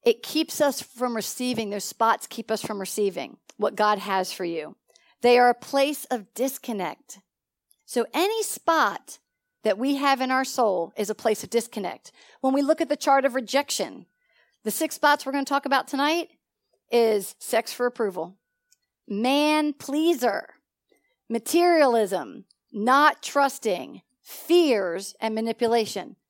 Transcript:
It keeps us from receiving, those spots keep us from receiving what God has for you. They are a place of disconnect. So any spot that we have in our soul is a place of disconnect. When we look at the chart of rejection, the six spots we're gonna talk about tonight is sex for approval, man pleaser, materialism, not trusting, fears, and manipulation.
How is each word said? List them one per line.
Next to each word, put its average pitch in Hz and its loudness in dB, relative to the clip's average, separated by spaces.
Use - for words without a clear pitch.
It 233 2
keeps - -4
us 285 0
from 240 -6
receiving, 226 -4
those 202 -6
spots - 0
keep - -12
us 220 -2
from 208 -8
receiving 185 -4
what 208 -2
God 208 2
has 190 -4
for 185 -6
you. 165 -8
They 240 6
are 247 8
a 240 4
place 277 -2
of 226 -6
disconnect. 214 -6
So 233 -2
any 415 0
spot - -2
that 202 2
we 277 0
have 269 2
in 254 -2
our 262 2
soul 202 0
is 202 -4
a 214 -4
place 220 0
of 208 -16
disconnect. 226 -6
When 269 2
we 285 2
look 302 2
at 285 -2
the 294 0
chart 269 2
of 262 0
rejection, 240 -4
the 214 -4
six - -4
spots 294 2
we're 269 -6
gonna 277 -2
talk 285 -2
about 269 0
tonight 302 0
is 220 2
sex - -2
for 247 -2
approval, 196 -4
man 294 0
pleaser, 285 -2
materialism, 226 2
not 254 4
trusting, 208 -2
fears, 208 0
and 220 -2
manipulation. 226 -2